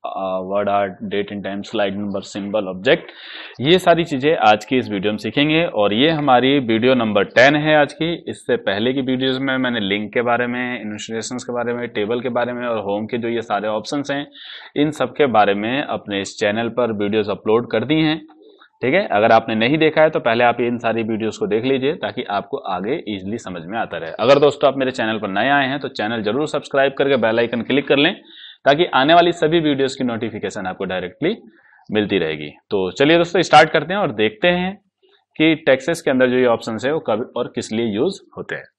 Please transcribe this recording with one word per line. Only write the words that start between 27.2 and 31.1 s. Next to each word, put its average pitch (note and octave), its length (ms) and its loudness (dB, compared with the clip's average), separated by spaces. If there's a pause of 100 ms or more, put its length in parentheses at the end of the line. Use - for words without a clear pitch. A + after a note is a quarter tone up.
आइकन A#2+ 220 -2
क्लिक C3+ 260 0
कर D3 100 4
लें D#3+ 160 4 (520)
ताकि D3 200 6 (100)
आने C#3 180 4
वाली E3+ 200 6
सभी E3 260 2
वीडियोज़ C3+ 380 0
की C3+ 60 -4
नोटिफिकेशन G#2+ 640 -6
आपको F#2 180 -6
डायरेक्टली F#2 500 -4 (540)